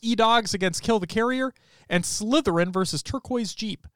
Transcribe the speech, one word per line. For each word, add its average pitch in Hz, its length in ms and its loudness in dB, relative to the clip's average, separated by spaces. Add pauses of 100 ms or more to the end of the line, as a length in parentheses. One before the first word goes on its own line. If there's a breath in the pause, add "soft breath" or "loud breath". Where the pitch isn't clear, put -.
E-Dogs 226 520 2
against 185 300 -2
Kill 226 160 2
the 175 80 -4
Carrier 254 460 0 (360 soft breath)
and 175 140 2
Slytherin 208 680 0
versus 180 320 -2
Turquoise 240 500 -4
Jeep. - 320 -8 (100)